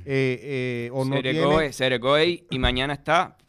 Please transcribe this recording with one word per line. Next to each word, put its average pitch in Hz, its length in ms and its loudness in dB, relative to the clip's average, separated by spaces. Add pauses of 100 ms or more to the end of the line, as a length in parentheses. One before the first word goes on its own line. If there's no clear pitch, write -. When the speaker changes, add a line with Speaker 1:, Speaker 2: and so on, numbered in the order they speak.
Speaker 1:
eh, 135 380 0
eh, 127 500 -4
o 135 100 -2
no 135 140 -2
Speaker 2:
Se 127 60 -2
Speaker 1:
tienen 156 200 0
Speaker 2:
recoge, 151 300 2
se 131 160 0
recoge 131 380 2
y, 175 240 -4
y 131 80 -2
mañana 127 340 0
está, 156 420 0 (140)